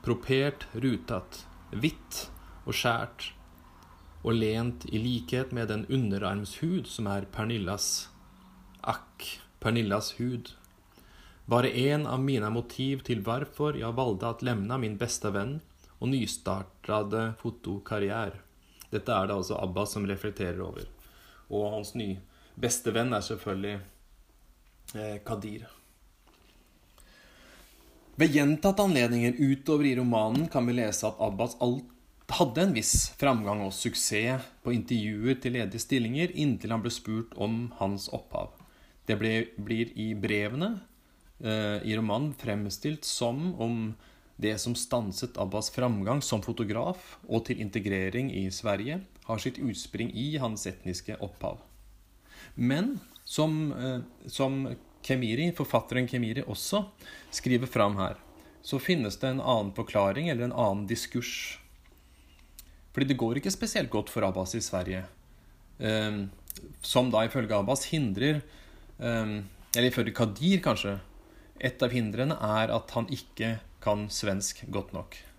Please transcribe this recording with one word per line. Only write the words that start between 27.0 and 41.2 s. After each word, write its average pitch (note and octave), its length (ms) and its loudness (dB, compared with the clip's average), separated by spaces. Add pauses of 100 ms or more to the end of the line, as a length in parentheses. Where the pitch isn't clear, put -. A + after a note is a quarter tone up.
Ved D#3 160 8
gjentatte D#3 480 6
anledninger B2 560 6
utover D3 480 4
i C3 80 4
romanen A#2+ 560 4
kan B2 160 4
vi B2 80 4
lese A2 320 0
at - 160 -2
Abbas G#2+ 300 0 (100)
alt B2 220 2 (500)
hadde D#3 300 4
en G3 100 4
viss - 400 2
framgang G#2+ 480 2
og G2 80 -2
suksess A#2 760 0 (160)
på A#2+ 100 2
intervjuer A#2 640 2
til B2 160 -2
ledige A2 300 -2
stillinger C3+ 500 0
inntil A#2 400 0
han A#2+ 80 0
ble A#2+ 80 -2
spurt A2+ 480 -4
om A2+ 300 0 (100)
hans G2 320 -2
opphav. - 400 -6 (560)
Det A2+ 140 2
ble, A2 120 2 (220)
blir A2+ 400 -2
i A2 140 -4 (100)
brevene, A2 600 0 (580)